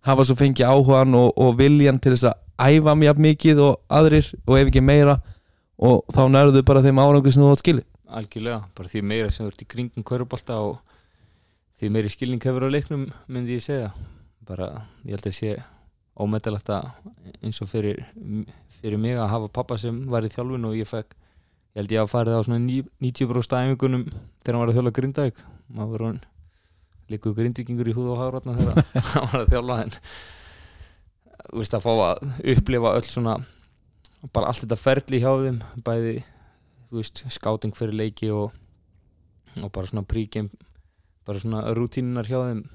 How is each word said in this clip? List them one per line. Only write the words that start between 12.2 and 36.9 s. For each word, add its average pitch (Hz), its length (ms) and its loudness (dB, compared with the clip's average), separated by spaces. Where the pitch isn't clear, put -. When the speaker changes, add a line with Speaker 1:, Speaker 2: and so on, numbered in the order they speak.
Speaker 2:
hefur 131 240 -2
á - 60 -2
leiknum, 143 360 -6
myndi 123 260 -8
ég 113 80 -10
segja. 123 260 -8
Bara, 92 240 -10
ég 104 120 -10
held - 120 -10
að 92 80 -10
sé 107 140 -6
ómetanlegt 107 540 -6
að, 113 160 -8
eins 110 240 -10
og 95 80 -12
fyrir, 104 300 -6
fyrir 107 180 -6
mig 120 160 -4
að 107 160 -4
hafa 110 240 -6
pabba 123 240 -6
sem 117 220 -8
var 117 140 -2
í 107 80 -6
þjálfun 123 340 -8
og 110 80 -6
ég 110 140 -8
fekk, - 260 -12
ég 107 80 -10
held 101 140 -6
ég 110 80 0
að 101 80 -6
farið 117 280 -2
á - 40 -2
svona 117 200 -2
ní-, 127 240 -4
níutíu 123 300 -4
prósent 123 260 -4
æfingunum 127 540 -2
þegar - 480 -8
hann 117 60 -2
var 117 80 0
að 120 80 2
þjálfa 123 180 -2
Grindavík. 135 420 -4
Maður 110 240 -10
var 110 140 -6
orðinn - 180 -10
líkur 107 280 -6
Grindvíkingur 120 520 -4
í 110 60 -4
húð 123 180 -6
og 120 60 -6
hár 131 200 -6
þarna 120 180 -8
þegar - 240 2
<laughs> - 180 -4
hann 131 180 -2
var 123 120 -4
að 107 100 4
þjálfa, 123 320 -2
en 110 80 -12
þú - 160 -12
veist, 107 160 -6
að 98 80 -8
fá 117 80 0
að 95 320 0
upplifa 117 440 0
öll - 80 -8
svona, 117 300 -4
bara 113 160 -2
allt 127 140 -10
þetta 110 140 -4
ferli 135 440 -2
hjá 135 80 2
þeim, 120 160 -6
bæði, 117 320 -4
þú 117 100 -10